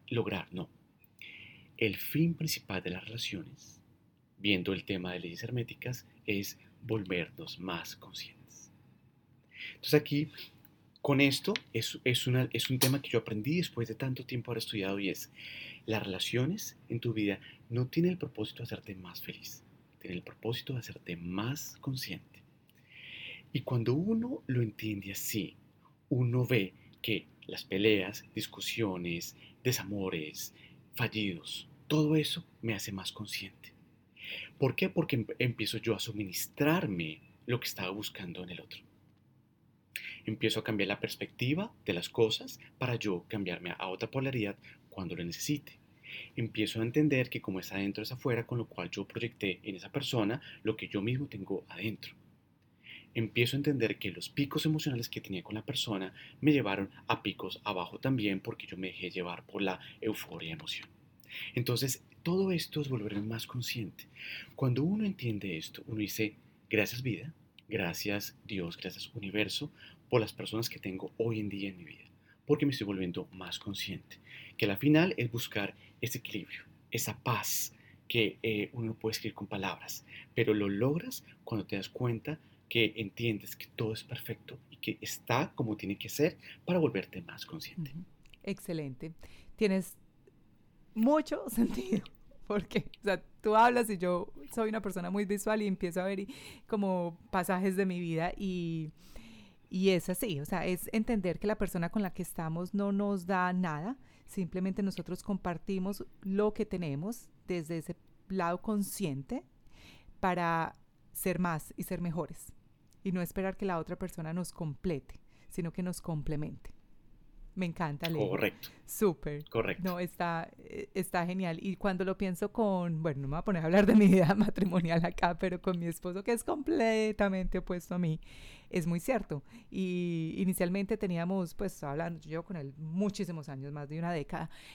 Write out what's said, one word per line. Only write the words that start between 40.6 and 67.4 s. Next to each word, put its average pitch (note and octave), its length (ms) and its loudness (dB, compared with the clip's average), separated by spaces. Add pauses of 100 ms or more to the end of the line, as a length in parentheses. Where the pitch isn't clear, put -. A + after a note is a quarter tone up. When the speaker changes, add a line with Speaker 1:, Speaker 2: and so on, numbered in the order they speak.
Speaker 1:
a - 40 -8
cambiar G2+ 240 2
la G2+ 120 0
perspectiva C3 720 -2 (140)
de G2 80 2
las F2 160 -4
cosas - 500 0 (160)
para A#2+ 200 0
yo F#2 320 -2
cambiarme F2+ 500 -4
a F#2+ 100 -4
otra F#2+ 220 -4
polaridad B2+ 460 0 (340)
cuando F2 260 -6
lo E2+ 80 -4
necesite. - 540 -4 (580)
Empiezo A2 440 -2
a A2+ 40 2
entender C3+ 460 4
que A#2 100 -6
como F#2+ 200 -4
es - 120 -10
adentro G2 300 -2
es A#2+ 100 -6
afuera, B2 340 -2
con A#2+ 120 -2
lo A2+ 80 -2
cual F2 240 -8
yo G2+ 160 -6
proyecté G#2+ 560 -4
en G2 140 -6
esa G2 140 -12
persona B2 500 0 (220)
lo G#2+ 140 0
que - 120 -8
yo G#2 120 -2
mismo B2+ 260 0
tengo F#2+ 420 -6
adentro. G2 460 -6 (1000)
Empiezo A#2 420 2
a - 20 2
entender B2+ 400 2
que G2 120 -6
los E2+ 180 -10
picos C#3+ 380 0
emocionales D3+ 420 0
que - 120 -8
tenía F#2 220 -6
con G#2 120 -10
la A2 100 -6
persona F#2+ 480 -2 (280)
me D3+ 120 8
llevaron G2 380 4 (160)
a - 160 0
picos F#2 420 -6
abajo F#2+ 340 -4
también G#2 420 2
porque - 260 -10
yo F2 100 -10
me F2+ 120 -6
dejé F#2 220 -6
llevar F2 340 -6
por G2+ 180 -4
la F#2 180 0 (200)
euforia E2 500 -4
y - 20 -4
emoción. - 360 -8 (640)
Entonces, B2 500 2 (180)
todo F#3+ 300 2
esto D#3+ 280 0
es C#3 80 -2
volverme G#2 340 -2
más A2+ 240 -4
consciente. - 580 -4 (500)
Cuando C3 280 4
uno G#3 220 2
entiende G#2+ 520 0
esto, - 300 -8
uno G#2+ 140 -2
dice, G#2 360 0 (320)
"Gracias G#2+ 340 4
vida, B2+ 320 -4 (340)